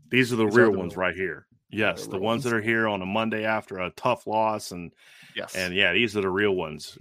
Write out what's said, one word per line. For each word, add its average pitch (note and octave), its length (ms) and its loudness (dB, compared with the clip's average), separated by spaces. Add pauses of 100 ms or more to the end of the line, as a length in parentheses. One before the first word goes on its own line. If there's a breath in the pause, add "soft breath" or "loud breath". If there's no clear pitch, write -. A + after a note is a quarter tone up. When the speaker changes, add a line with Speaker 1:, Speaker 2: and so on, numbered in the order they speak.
(120)
Speaker 1:
These B2 200 2
are B2 40 0
the A2 100 4
Speaker 2:
These G#2 100 0
are B2 60 10
Speaker 1:
real A2 120 6
Speaker 2:
the F#2+ 40 -2
Speaker 1:
ones F2+ 180 -6
Speaker 2:
real F#2 120 0
Speaker 1:
right E2+ 80 -2
here. F2+ 320 -6 (240)
Speaker 2:
These G#2 100 -4
are - 60 4
Speaker 1:
Yes, F2 160 -2
Speaker 2:
the - 80 -10
Speaker 1:
the G2 60 -4
Speaker 2:
real F#2+ 80 -4
Speaker 1:
ones A2+ 100 2
Speaker 2:
ones. C#3 80 -4
Speaker 1:
that A#2+ 100 0
are A2 80 0
here A2+ 260 0
on G2+ 140 -2
a F#2 60 -6
Monday A2 380 -2
after G#2 340 -4
a F2+ 100 -4
tough - 380 -2
loss, A2 420 0
and F2 240 -12 (420 soft breath)
Speaker 2:
Yes. G2 180 -8
Speaker 1:
and F2+ 220 -4
yeah, F#2+ 160 4
these G#2 240 2
are G#2 60 2
the F#2+ 80 0
real G2 260 2
ones, D#2 460 -6